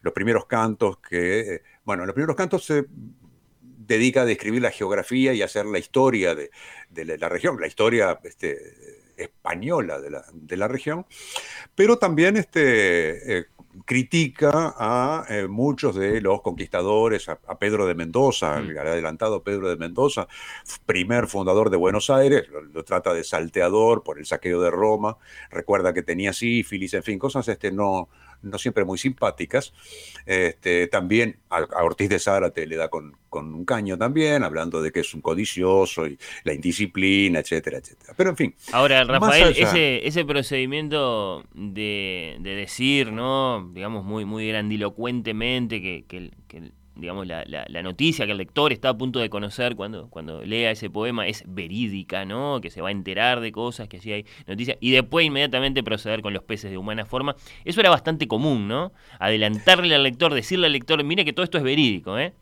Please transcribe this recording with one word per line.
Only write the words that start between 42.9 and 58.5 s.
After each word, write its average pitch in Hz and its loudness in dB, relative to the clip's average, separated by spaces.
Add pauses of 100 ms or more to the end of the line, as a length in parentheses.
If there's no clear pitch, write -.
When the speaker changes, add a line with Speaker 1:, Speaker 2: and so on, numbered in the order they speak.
Speaker 2:
¿no? 120 -2
Digamos, 98 -8
muy, 104 -6
muy 110 -6
grandilocuentemente 110 -4
que, 90 -10
que 90 -16
el, 90 -14 (140)
que - -20
el, 82 -18 (220)
digamos, 92 -10
la, 82 -8
la, 73 -10
la 82 -10
noticia 107 0
que 104 -4
el 101 -4
lector 147 0
está 123 0
a 117 0
punto 127 -4
de 110 -2
conocer 104 -4
cuando, 101 -10
cuando 80 -12
lea 110 0
ese 110 -6
poema 110 -2
es 117 -6
verídica, 95 -6
¿no? 127 -6
Que 85 -12
se 87 -12
va 92 -4
a - -4
enterar 104 0
de 110 -6
cosas, 113 -8
que - -16
así 104 -10
hay 104 -8 (220)
noticias, 117 -6
y 123 2
después 143 4
inmediatamente 135 0
proceder 107 -4
con 104 -4
los 95 -6
peces 104 -8
de 95 -8
humana 107 -6
forma. 131 -4 (300)
Eso 175 -4
era 190 6
bastante 160 2
común, 113 0